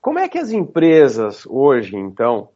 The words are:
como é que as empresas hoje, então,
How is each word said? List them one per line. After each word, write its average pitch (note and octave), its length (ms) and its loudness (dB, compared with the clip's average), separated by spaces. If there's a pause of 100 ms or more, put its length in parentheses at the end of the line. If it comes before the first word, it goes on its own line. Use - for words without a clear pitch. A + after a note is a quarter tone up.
como D#4 200 -4
é F#4 80 -2
que F4+ 100 -8
as A#3+ 140 -6
empresas D#3 920 2
hoje, B2 520 0
então, G2+ 600 -4